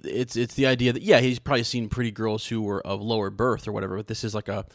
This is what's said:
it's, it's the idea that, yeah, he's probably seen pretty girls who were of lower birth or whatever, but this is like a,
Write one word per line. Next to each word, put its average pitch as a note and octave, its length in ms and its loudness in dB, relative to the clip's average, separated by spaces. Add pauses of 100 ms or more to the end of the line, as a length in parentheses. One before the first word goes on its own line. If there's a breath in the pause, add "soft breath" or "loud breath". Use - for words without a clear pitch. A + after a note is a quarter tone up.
it's, A#2+ 320 -4
it's A#2+ 160 -2
the C3+ 140 2
idea B2 260 4
that, C#3 100 -4
yeah, F3+ 160 8
he's B2+ 200 2
probably B2 240 0
seen A2+ 260 -2
pretty A#2+ 220 -2
girls A2 360 -2
who A2+ 140 -2
were G2+ 260 -2
of G2 140 -4
lower G#2+ 280 0
birth G#2+ 380 0
or G#2+ 60 -4
whatever, G2 240 -4
but G#2+ 100 -8
this - 160 -6
is G#2+ 100 -4
like G#2+ 140 -6
a, G2 280 -4